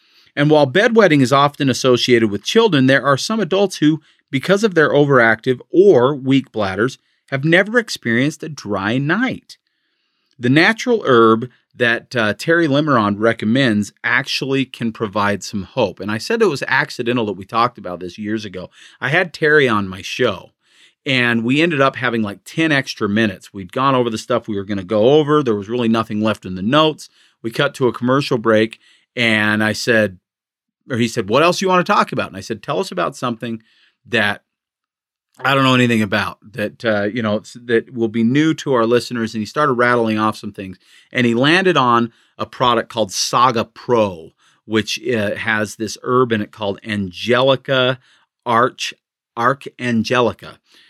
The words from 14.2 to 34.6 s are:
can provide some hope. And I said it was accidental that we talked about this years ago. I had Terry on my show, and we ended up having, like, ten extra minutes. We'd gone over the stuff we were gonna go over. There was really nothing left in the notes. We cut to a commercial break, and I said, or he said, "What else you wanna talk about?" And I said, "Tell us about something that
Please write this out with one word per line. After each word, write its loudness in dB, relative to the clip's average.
can -8
provide -4
some -8
hope. -4
And -8
I -4
said -2
it 4
was -2
accidental -2
that -6
we -12
talked -2
about -10
this -14
years -6
ago. -14
I -4
had -2
Terry 2
on 2
my -12
show, -4
and 0
we 0
ended 0
up 2
having, -2
like, -8
ten -2
extra -2
minutes. -2
We'd -14
gone 0
over 0
the -6
stuff -4
we -4
were -6
gonna -6
go 2
over. 2
There 0
was -6
really -2
nothing -2
left -2
in -10
the -8
notes. 0
We -8
cut -2
to 0
a 2
commercial -2
break, 0
and 0
I 0
said, 0
or -4
he 0
said, -6
"What 4
else 2
you -2
wanna 2
talk 0
about?" -4
And -14
I -12
said, -10
"Tell -6
us -6
about -6
something -8
that -2